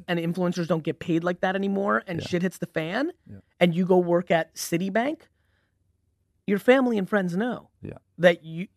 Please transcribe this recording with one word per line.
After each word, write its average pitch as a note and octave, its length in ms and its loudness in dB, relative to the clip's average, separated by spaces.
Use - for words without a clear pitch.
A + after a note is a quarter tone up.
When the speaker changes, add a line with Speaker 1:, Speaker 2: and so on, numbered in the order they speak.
Speaker 1:
and F3 140 0
influencers E3+ 480 -2
don't D#3+ 160 -2
get D#3 160 -4
paid E3 240 0
like F3+ 160 -2
that F#3+ 160 0
anymore G3 500 0
and E3+ 140 -6
Speaker 2:
Yeah. - 60 -6
Speaker 1:
shit F3 160 -2
hits F#3 160 -2
the - 80 -8
fan F#3+ 440 -4
Speaker 2:
Yeah. G2+ 100 -18
Speaker 1:
and F3 160 4
you F#3 100 0
go F#3 140 6
work F3 320 2
at D#3+ 240 0
Citibank, G3 680 -4
your G3 120 2
family B3 400 4
and F#3 100 -2
friends F#3 280 0
know A#3 340 -4
Speaker 2:
Yeah. - 160 -12
Speaker 1:
that E3+ 260 4
you, E3 320 -10